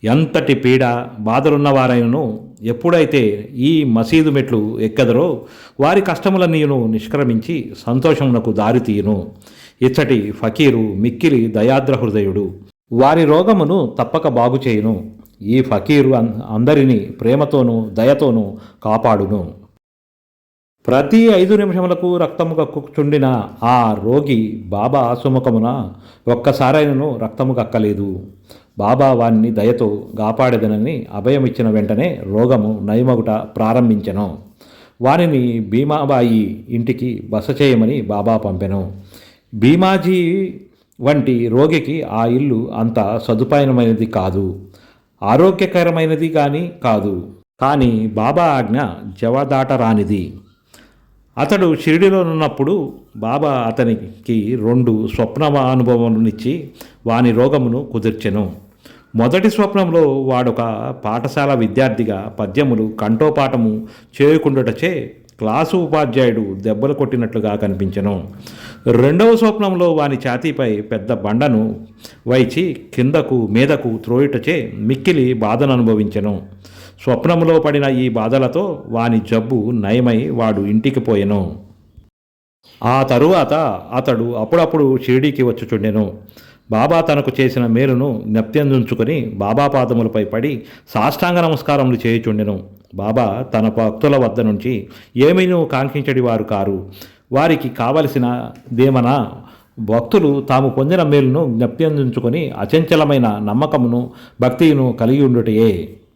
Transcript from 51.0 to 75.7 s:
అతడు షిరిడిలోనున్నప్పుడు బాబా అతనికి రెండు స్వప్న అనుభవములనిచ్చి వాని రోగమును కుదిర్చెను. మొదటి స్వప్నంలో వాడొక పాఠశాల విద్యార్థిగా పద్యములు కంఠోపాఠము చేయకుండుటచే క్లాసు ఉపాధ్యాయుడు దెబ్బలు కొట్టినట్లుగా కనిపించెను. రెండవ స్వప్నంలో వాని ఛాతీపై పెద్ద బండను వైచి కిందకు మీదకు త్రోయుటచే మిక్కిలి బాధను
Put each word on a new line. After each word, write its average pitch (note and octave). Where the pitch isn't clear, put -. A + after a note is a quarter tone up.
అతడు E3
షిరిడిలోనున్నప్పుడు D#3+
బాబా C3
అతనికి A2+
రెండు A2+
స్వప్న B2
అనుభవములనిచ్చి B2
వాని A#2
రోగమును B2+
కుదిర్చెను. G#2
మొదటి C#3+
స్వప్నంలో F3
వాడొక B2+
పాఠశాల B2+
విద్యార్థిగా A2
పద్యములు A2
కంఠోపాఠము A2+
చేయకుండుటచే C#3
క్లాసు B2+
ఉపాధ్యాయుడు B2
దెబ్బలు G#2+
కొట్టినట్లుగా A#2
కనిపించెను. G2
రెండవ D#3+
స్వప్నంలో G3
వాని C#3+
ఛాతీపై B2+
పెద్ద G#2+
బండను A2
వైచి C3
కిందకు B2+
మీదకు A#2+
త్రోయుటచే C3
మిక్కిలి B2+
బాధను A#2+